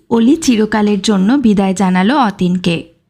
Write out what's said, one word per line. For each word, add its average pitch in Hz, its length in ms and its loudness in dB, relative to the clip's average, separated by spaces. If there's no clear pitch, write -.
অলি 233 260 2
চিরকালের 214 640 0
জন্য 202 320 0
বিদায় 208 400 2
জানালো 185 440 0
অতীনকে। 180 680 -2